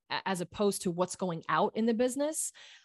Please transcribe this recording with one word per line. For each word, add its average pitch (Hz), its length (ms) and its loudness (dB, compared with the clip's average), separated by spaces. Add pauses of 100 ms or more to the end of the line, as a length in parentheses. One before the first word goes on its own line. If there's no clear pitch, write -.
(100)
a-, 143 160 -2
as 190 140 0
opposed 202 420 0
to 185 80 0
what's 175 260 0
going 170 320 -4
out 175 280 2
in 220 100 2
the 233 80 2
business. 269 580 0 (320)